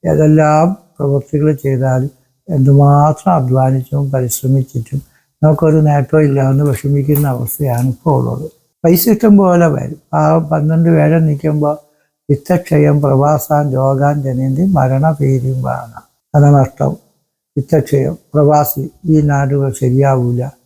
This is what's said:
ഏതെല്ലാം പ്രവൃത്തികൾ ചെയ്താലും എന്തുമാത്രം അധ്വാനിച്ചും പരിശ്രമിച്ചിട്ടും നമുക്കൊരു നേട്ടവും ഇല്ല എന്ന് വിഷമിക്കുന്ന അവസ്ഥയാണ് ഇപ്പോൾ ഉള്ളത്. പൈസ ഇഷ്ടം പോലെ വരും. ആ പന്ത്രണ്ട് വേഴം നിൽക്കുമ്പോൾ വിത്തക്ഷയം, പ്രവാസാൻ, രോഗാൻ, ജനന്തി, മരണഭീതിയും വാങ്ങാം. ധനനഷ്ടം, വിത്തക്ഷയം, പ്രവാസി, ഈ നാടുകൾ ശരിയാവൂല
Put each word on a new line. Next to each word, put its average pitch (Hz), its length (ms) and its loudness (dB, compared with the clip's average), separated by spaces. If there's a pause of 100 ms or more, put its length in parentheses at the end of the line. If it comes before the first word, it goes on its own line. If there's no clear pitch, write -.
(100)
ഏതെല്ലാം 156 640 2 (220)
പ്രവൃത്തികൾ 143 540 -2
ചെയ്താലും 131 580 -2 (440)
എന്തുമാത്രം 143 760 4
അധ്വാനിച്ചും 131 800 -2
പരിശ്രമിച്ചിട്ടും 131 920 -4 (400)
നമുക്കൊരു 156 340 2
നേട്ടവും 151 460 2
ഇല്ല 139 280 0
എന്ന് 139 140 0
വിഷമിക്കുന്ന 143 640 -2
അവസ്ഥയാണ് 123 600 -4
ഇപ്പോൾ 135 300 -2
ഉള്ളത്. 123 320 -6 (340)
പൈസ 170 240 2
ഇഷ്ടം 214 280 4
പോലെ 175 400 4
വരും. - 240 -10 (180)
ആ 156 200 2
പന്ത്രണ്ട് 160 500 0
വേഴം 160 380 2
നിൽക്കുമ്പോൾ 151 500 -2 (540)
വിത്തക്ഷയം, 147 720 0
പ്രവാസാൻ, 143 720 0
രോഗാൻ, 135 500 0
ജനന്തി, 131 400 -4 (140)
മരണഭീതിയും 135 880 0
വാങ്ങാം. 123 420 -10 (300)
ധനനഷ്ടം, 143 580 2 (640)
വിത്തക്ഷയം, 143 580 -2 (200)
പ്രവാസി, 147 560 0 (160)
ഈ 156 140 2
നാടുകൾ 139 500 0 (120)
ശരിയാവൂല 127 600 0 (240)